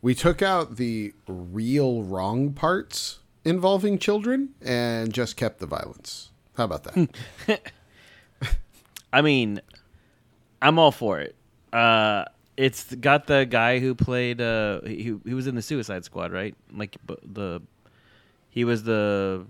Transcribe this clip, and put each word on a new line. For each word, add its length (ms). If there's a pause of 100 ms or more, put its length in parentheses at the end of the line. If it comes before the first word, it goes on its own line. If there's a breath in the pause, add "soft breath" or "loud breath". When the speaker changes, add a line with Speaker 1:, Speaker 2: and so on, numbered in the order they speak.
Speaker 1:
We 120
took 280
out 340
the 380 (160)
real 760
wrong 480
parts 680 (260)
involving 520
children 520 (120)
and 520
just 240
kept 220
the 60
violence. 680 (260)
How 80
about 180
that? 880 (680 soft breath)
Speaker 2:
<laughs> 720
I 80
mean, 400 (1000 soft breath)
I'm 160
all 140
for 300
it. 140 (360)
Uh, 540 (320)
it's 380
got 320
the 220
guy 300
who 160
played, 460
uh, 400
he, 420
he 100
was 140
in 80
the 60
Suicide 420
Squad, 300
right? 200 (220)
Like, 220 (100)
b-, 160
the, 380 (880 soft breath)
he 160
was 180
the 680